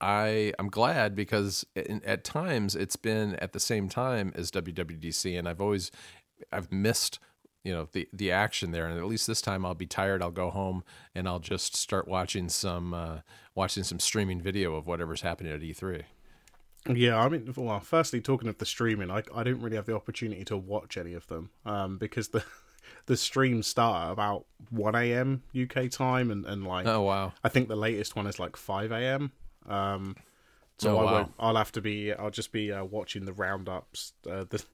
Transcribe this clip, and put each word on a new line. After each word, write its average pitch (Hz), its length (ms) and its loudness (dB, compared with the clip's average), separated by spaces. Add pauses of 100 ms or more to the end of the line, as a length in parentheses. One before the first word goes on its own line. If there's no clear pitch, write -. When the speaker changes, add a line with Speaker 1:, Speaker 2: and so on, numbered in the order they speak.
Speaker 1:
I, 107 580 2
I'm 98 100 -2
glad 110 460 4
because 101 500 0 (120)
in, 101 280 -4
at 98 200 0
times 131 500 0
it's 95 220 -2
been 107 400 0
at - 160 -4
the - 80 -6
same 101 280 2
time 120 460 0
as 85 160 -4
W 87 240 -4
W 82 240 -4
D 80 140 -6
C, 90 240 0
and 85 120 -2
I've 85 120 -4
always, 98 320 2 (580)
I've 92 220 -4
missed, 101 480 2 (420)
you 95 100 -4
know, 80 200 -4
the, 85 200 -4
the 95 200 0
action 95 400 2
there, 82 140 0
and 82 120 -2
at 87 80 -4
least 110 220 -2
this 113 120 0
time 95 240 -2
I'll 90 120 -4
be 85 100 -8
tired, 98 360 0
I'll 87 100 -2
go 90 180 -2
home, 92 320 -2 (320)
and 92 140 -2
I'll 90 100 -2
just - 380 -4
start - 320 0
watching 90 400 -2
some, 87 440 -2
uh, 82 260 -4 (360)
watching 95 300 0
some 87 160 -4
streaming 95 400 2
video 92 340 0
of 78 140 -4
whatever's 82 320 -2
happening 85 320 -4
at 76 100 -6
E 82 100 -8
three. 90 300 -6 (840)
Speaker 2:
Yeah, 120 300 6
I 120 100 8
mean, 127 280 -2
well, 113 220 -2
firstly, 160 420 2
talking 120 280 0
of 104 100 -4
the 104 80 -4
streaming, 101 460 0
I, 107 100 0 (100)
I 113 120 -2
didn't 123 180 2
really 113 140 -2
have 101 100 -4
the 113 80 0
opportunity 104 520 -4
to 107 100 -2
watch 98 400 -4
any 87 180 -6
of 85 140 -12
them, 82 220 -8 (140)
um, 98 320 -2
because 107 320 -4
the, 110 160 0 (300)
<laughs> - 320 -20
the 123 100 4
streams 127 500 2
start 104 400 2
at 85 60 -2
about 104 340 0 (240)
one 107 240 2
A 120 180 4
M 131 300 2 (100)
U 127 140 0
K 127 220 0
time, 127 420 2
and, 101 140 -2
and, 98 200 -4
like, 92 220 0
Speaker 1:
Oh, 110 140 6
wow. 98 320 4 (100)
Speaker 2:
I - 60 2
think 127 200 4
the 110 60 0
latest 107 400 0
one 101 140 -2
is, 101 100 -6
like, 90 180 -4
five 104 360 -2
A 113 80 -2
M. 135 320 0 (340)
Um, 98 480 -2 (640)
so 104 160 4
Speaker 1:
Oh, 110 60 6
Speaker 2:
I 110 40 6
Speaker 1:
wow. 98 80 6
Speaker 2:
won't, 98 280 2
I'll 113 160 4
have 107 160 2
to 113 80 -4
be, 104 320 -2
I'll 107 180 -4
just - 220 -8
be, 104 180 -2
uh, 98 140 -4
watching 98 400 -6
the 95 80 -8
roundups, 95 800 -4 (180)
uh, 95 180 -4
the, 107 140 -4 (120)